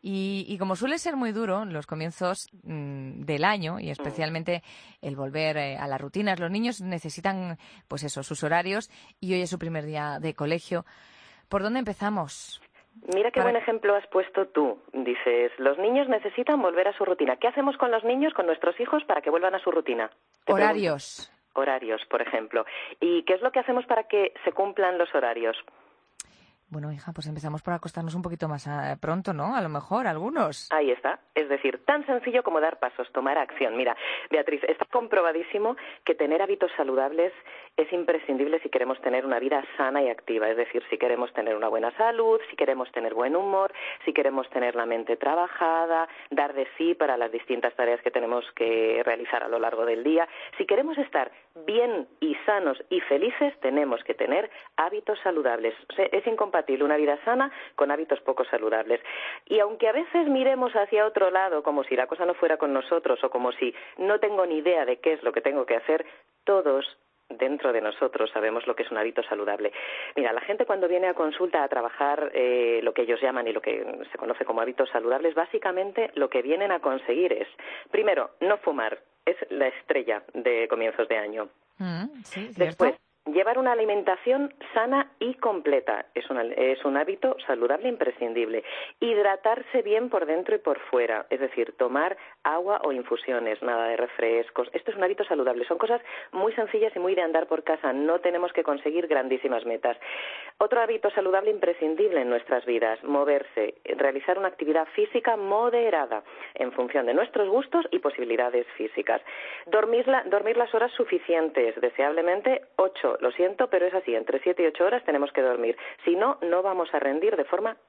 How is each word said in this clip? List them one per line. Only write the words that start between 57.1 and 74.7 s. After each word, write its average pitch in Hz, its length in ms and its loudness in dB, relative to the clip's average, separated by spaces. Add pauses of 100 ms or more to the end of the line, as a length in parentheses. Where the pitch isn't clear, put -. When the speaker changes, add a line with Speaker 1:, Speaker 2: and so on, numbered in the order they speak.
Speaker 2:
sana 254 260 2 (280)
con 143 140 2
hábitos 156 300 0
poco 131 220 0
saludables. 110 560 0 (460)
Y 214 140 2
aunque 214 280 2
a 220 60 4
veces 330 340 2
miremos 262 460 2
hacia 208 320 4
otro 202 260 4
lado, 185 320 2
como 147 220 0
si 135 100 -2
la 127 120 2
cosa 170 180 -2
no 175 80 2
fuera 160 240 2
con 143 160 0
nosotros 135 500 0
o 131 60 2
como 123 240 0
si 123 200 -2 (240)
no 202 220 2
tengo 208 260 2
ni 165 120 0
idea 156 260 4
de 123 160 0
qué 160 140 2
es 147 100 -4
lo 117 80 2
que 117 80 0
tengo 135 260 0
que 117 120 2
hacer, 156 280 0 (380)
todos 151 420 2 (440)
dentro 131 420 0
de 117 80 2
nosotros 110 540 0
sabemos 110 320 -2
lo 117 100 -2
que - 80 -6
es - 80 -6
un 113 60 -4
hábito 117 260 -2
saludable. 104 480 -2 (440)
Mira, 120 180 0
la 120 80 -2
gente 202 240 0
cuando 190 220 2
viene 180 200 2
a 180 60 2
consulta 165 500 0
a 139 60 0
trabajar, 143 640 0
eh, 123 480 4
lo 113 120 0
que 123 100 0
ellos 117 180 0
llaman 127 260 0
y 110 60 -2
lo 107 80 -2
que 113 240 -2 (260)
se - 60 -14
conoce 117 280 -4
como 113 160 -2
hábitos 127 280 0